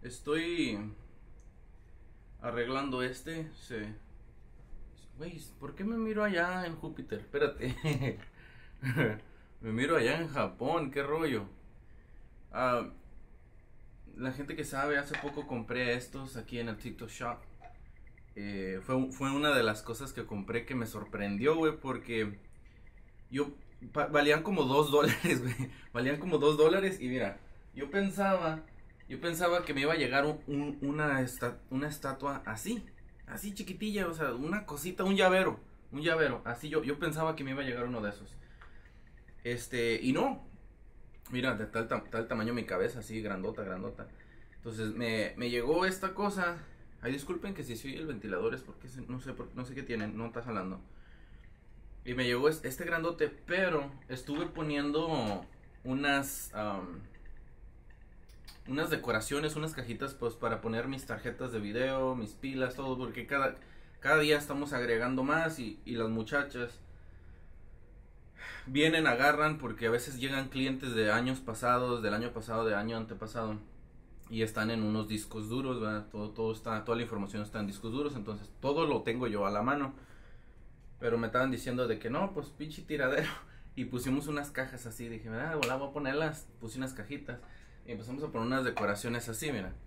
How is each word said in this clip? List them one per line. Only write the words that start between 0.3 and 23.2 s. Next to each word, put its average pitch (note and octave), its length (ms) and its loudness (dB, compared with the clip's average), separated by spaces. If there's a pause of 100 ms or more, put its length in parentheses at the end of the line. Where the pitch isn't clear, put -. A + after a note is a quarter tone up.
arreglando B2+ 640 0
este, D#3 520 -4
se, G#2+ 380 -8 (1200)
güey, E3 240 -10 (180)
¿por B2+ 160 -10
qué F#3 80 -6
me A3+ 140 0
miro A3 260 2
allá F#3 420 2
en E3 100 -4
Júpiter? C3 440 -6
Espérate. C3+ 960 2 (640)
<laughs> B2 480 2 (320)
Me A2 120 -2
miro C#3 240 4
allá C#3 240 6
en D#3+ 80 -2
Japón, C3+ 600 0
¿qué C#3 140 -2
rollo? C#3+ 400 2 (1080)
Ah, B2 340 2 (1300)
la C3 160 -4
gente C#3+ 240 -8
que D#3 80 -4
sabe, C#3+ 340 0
hace C#3+ 200 -4
poco D3 300 -4
compré B2 480 0
estos B2+ 420 -8
aquí A#2 220 -6
en A#2 100 -2
el G#2+ 80 -4
TikTok A2+ 320 -10
Shop. A#2+ 280 -6 (1000)
Eh, G2 460 -4
fue, C3 300 0
fue C3+ 200 -2
una C#3+ 220 4
de B2+ 100 8
las G#2+ 180 2
cosas B2+ 320 -6
que A#2 120 -6
compré G#2+ 400 -2
que C3+ 100 -4
me A#2+ 100 0
sorprendió, G#2 680 2
güey, D#3+ 200 4
porque A2+ 640 -2 (920)